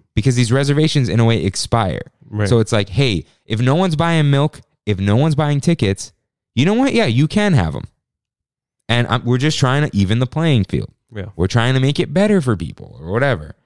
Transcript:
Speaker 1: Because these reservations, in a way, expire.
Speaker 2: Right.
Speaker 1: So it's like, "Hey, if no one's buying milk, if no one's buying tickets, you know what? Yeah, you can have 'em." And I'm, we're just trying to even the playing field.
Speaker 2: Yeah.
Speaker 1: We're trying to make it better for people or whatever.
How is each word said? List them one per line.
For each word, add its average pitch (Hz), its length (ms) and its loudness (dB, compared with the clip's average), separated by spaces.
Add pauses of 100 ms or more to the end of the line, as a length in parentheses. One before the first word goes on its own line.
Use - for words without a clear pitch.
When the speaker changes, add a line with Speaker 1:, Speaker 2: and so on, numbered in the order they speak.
(140)
Speaker 1:
Because 120 220 0
these 120 160 2
reservations, 139 560 2
in 95 100 0
a 117 60 4
way, 113 180 2
expire. 95 680 -2 (160)
Speaker 2:
Right. 107 200 -4
Speaker 1:
So 117 100 4
it's 110 140 0
like, 104 180 0
"Hey, 110 340 0 (220)
if 110 140 -4
no 131 140 2
one's 175 220 0
buying 160 340 2
milk, 139 300 0 (240)
if 98 160 -2
no 101 160 2
one's 151 180 2
buying 147 280 0
tickets, 107 500 -2 (420)
you 127 120 2
know 202 80 2
what? 254 180 2
Yeah, 226 140 2
you 127 200 2
can 202 280 0
have 82 200 0
'em." - 100 -10 (1040)
And 120 200 0
I'm, 117 160 -2
we're 123 140 2
just 151 200 0
trying 139 300 0
to - 80 -6
even 101 220 2
the 127 80 0
playing 147 380 0
field. - 280 -6 (220)
Speaker 2:
Yeah. 101 220 -12
Speaker 1:
We're 87 100 0
trying 117 280 0
to 131 60 0
make 139 180 0
it 165 140 -2
better 196 300 2
for 123 140 0
people - 440 -12
or 80 100 -12
whatever. 107 560 -4